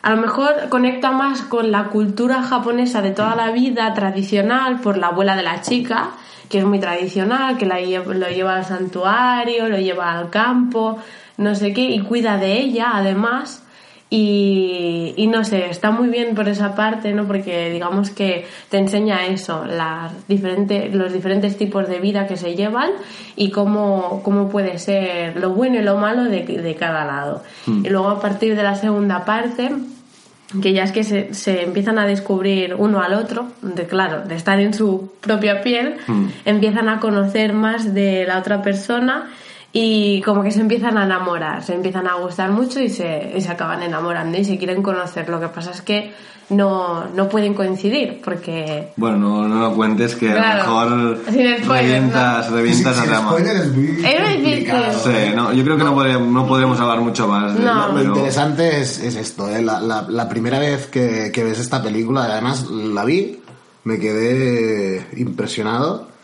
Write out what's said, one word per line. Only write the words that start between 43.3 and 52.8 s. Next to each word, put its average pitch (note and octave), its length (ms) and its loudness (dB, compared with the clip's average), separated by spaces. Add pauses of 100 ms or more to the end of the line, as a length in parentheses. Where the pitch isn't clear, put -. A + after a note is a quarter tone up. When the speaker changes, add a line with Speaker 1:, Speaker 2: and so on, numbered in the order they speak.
Speaker 1:
y F#3+ 60 0
se F3 100 -4
acaban E3+ 320 -4
enamorando E3 540 -4
y G3+ 80 2
se G3 120 -2
quieren F#3 240 -2
conocer. F3+ 480 -4
Lo E3+ 120 -4
que E3+ 80 -6
pasa F3 220 -10
es F#3 100 -12
que G#3 320 -6 (360)
no, F#3+ 640 0
no F#3+ 140 0
pueden G#3 260 0
coincidir G3+ 680 -2
porque D#3+ 720 -6
Speaker 2:
Bueno, A2 220 0
no, G#2 300 0
no A2 120 2
lo A2+ 160 2
cuentes, A2 400 2
que A2 160 2
Speaker 1:
Claro, G3+ 320 2 (160)
Speaker 2:
a A#2 60 2
lo A#2+ 100 2
mejor A#2 300 2
Speaker 1:
sin G#3+ 100 -2
spoilers, A#3+ 320 2
Speaker 2:
revientas, B2 840 2
Speaker 1:
¿no? A#2 60 0
Speaker 2:
revientas A#2+ 400 4